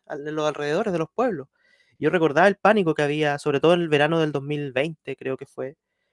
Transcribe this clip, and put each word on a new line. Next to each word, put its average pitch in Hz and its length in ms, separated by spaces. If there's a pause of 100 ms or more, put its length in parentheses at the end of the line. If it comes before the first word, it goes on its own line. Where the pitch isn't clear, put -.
al-, 147 220
en 151 80
los 151 120
alrededores 151 460
de 170 60
los 160 140
pueblos. 202 360 (500)
Yo 143 100
recordaba 160 380
el 202 80
pánico 190 380
que 151 100
había, 147 360
sobre 143 200
todo 160 140
en 175 80
el 165 80
verano 151 300
del 151 120
dos 139 120
mil 147 280
veinte, 139 460
creo 131 200
que 135 80
fue, 135 300 (380)